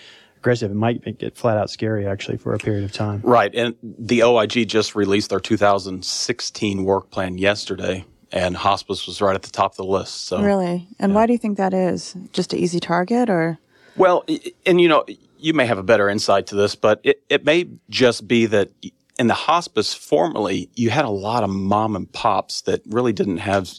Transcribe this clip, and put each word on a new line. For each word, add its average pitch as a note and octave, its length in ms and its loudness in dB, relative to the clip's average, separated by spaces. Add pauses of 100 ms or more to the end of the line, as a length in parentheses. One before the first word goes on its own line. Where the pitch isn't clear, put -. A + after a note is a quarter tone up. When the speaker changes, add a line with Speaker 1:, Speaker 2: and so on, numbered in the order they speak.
(380)
Speaker 1:
aggressive. A#2 320 0
It G2+ 40 -6
might A2 440 -2
get - 200 -8
flat A2+ 180 0
out G2+ 140 -2
scary, A2 360 -4
actually, G2 300 -6
for A#2 160 -6
a G#2+ 60 -2
period G#2 260 -2
of G2 80 -8
time. G#2 320 -4
Speaker 2:
Right, A2+ 300 4
and A#2 280 -2
the A2+ 420 0
O A#2+ 120 6
I G#2+ 80 4
G G#2+ 220 0
just G#2 280 0
released G2+ 360 0
their G2 100 -2
two - 160 0
thousand G2 480 0
sixteen - 800 -4
work F#2+ 260 0
plan F#2 280 -6
yesterday, F#2+ 680 -2 (260)
and F2+ 240 -2
hospice G2 520 -2
was F2+ 160 -8
right F#2+ 120 2
at F#2+ 80 -6
the - 80 -18
top G2 220 -2
of - 60 -20
the F#2+ 80 -8
list. F#2+ 400 -4
So - 160 -2
Speaker 3:
Really? F3+ 440 0 (120)
And G3 140 0
Speaker 2:
yeah. G3+ 40 2
Speaker 3:
why A3 100 4
do A#3+ 60 2
you A#3+ 60 2
think G#3+ 180 -4
that F#3+ 160 0
is? F#3 420 -2 (180)
Just - 200 -4
an - 60 -2
easy E3+ 200 -2
target, G#3 520 0
or? E3 280 0 (380)
Speaker 2:
Well, F3+ 320 4
i-, - 240 -6 (140)
and F3 160 6
you F3 60 8
know, D3+ 180 4 (320)
you D#3 160 0
may C3+ 100 2
have A2+ 140 0
a F#2+ 40 -6
better G2+ 280 4
insight G2+ 380 2
to G2+ 80 -8
this, G2+ 180 2
but G#2+ 280 2
it, C#3 280 0
it C#3 160 0
may E3+ 200 2 (220)
just A2+ 400 0
be A#2 160 4
that G#2 240 2 (500)
in A#2 100 2
the G#2 60 2
hospice D#3 600 0
formerly, G#2+ 800 -2
you A#2 160 0
had C#3 160 0
a A2+ 40 -4
lot G#2 320 -2
of G2 60 0
mom G2+ 480 0
and - 160 -10
pops - 500 -2
that - 240 -2
really A#2 280 0
didn't F#2+ 240 -2
have G2 400 -2